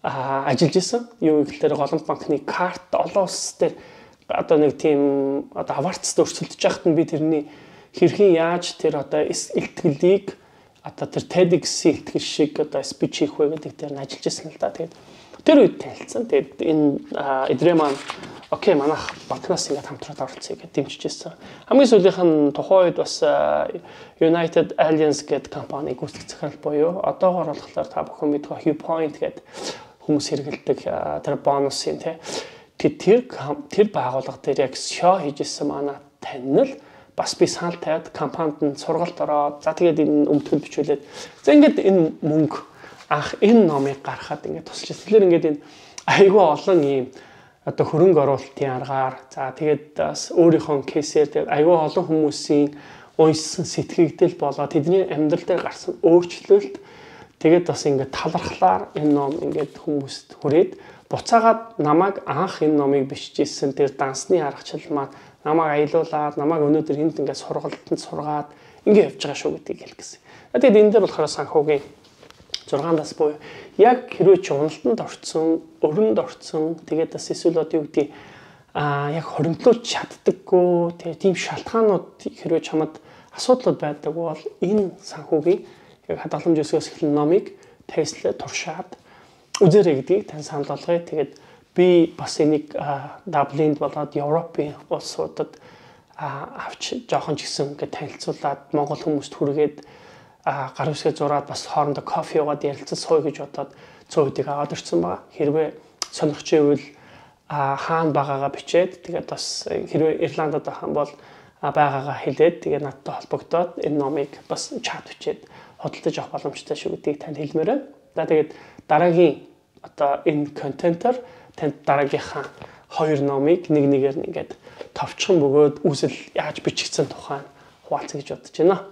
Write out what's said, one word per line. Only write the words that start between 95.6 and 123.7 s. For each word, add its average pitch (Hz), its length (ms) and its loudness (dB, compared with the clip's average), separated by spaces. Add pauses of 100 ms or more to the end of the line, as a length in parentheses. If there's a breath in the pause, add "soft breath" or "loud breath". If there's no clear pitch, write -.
а, 143 500 -10
авч - 400 -10
жоохон 147 280 -4
ч - 120 -12
гэсэн 143 280 -6
ингээд 143 160 -10
танилцуулаад - 720 -8 (120)
Монгол 143 260 -2
хүмүүст 147 360 -6
хүргээд, 147 420 -2 (680 loud breath)
а, 139 320 -6
гар 143 140 -4
үсгээ 151 260 -2
зураад 143 320 -2
бас - 200 -12
хоорондоо 147 360 -2
кофе 160 380 -2
уугаад 147 220 -4
ярилцаж 143 360 -6
сууя - 220 2
гэж 143 240 -6
бодоод 139 260 -12 (380 loud breath)
цөөн 151 180 2
хүдийг 135 200 -4
аваад 147 260 -6
ирсэн - 280 -4
байгаа. 180 300 -6
Хэрвээ 151 380 0 (420 loud breath)
сонирхч - 460 -4
ивэл, 147 280 4 (640 loud breath)
а, 139 300 -4
хаана 160 340 0
байгаагаа 139 400 -2
бичээд, - 540 -2
тэгээд 170 240 -8
бас - 400 -10
хэрвээ 160 560 0
Ирландд 151 400 -4
байгаа - 240 -10
юм - 40 -4
бол, 147 180 -4 (500 loud breath)
а, 147 100 -4
байгаагаа 139 540 0
хэлээд, 156 300 2 (100)
тэгээд 151 180 -2
надтай - 320 -12
холбогдоод - 560 -4 (140)
энэ 151 120 -2
номыг 143 340 -4 (180)
бас - 320 -8
чат - 260 -10
бичээд - 380 -10 (320 loud breath)
худалдаж - 420 -6
авах - 120 -10
боломжтой 147 460 -10
шүү - 200 -8
гэдгийг 151 240 -4
танд 151 160 -12
хэлмээр 156 320 -2
байна. 285 160 -2 (300)
За, 160 100 -2
тэгээд 156 260 2 (380 loud breath)
дараагийн 165 460 4 (460)
одоо 143 440 -2
энэ 147 280 0
контентоор 170 640 -2 (380 loud breath)
танд 147 200 -4 (100)
дараагийнхаа 139 600 -2 (440 loud breath)
хоёр 156 320 0
номыг 143 480 0
нэг 147 200 4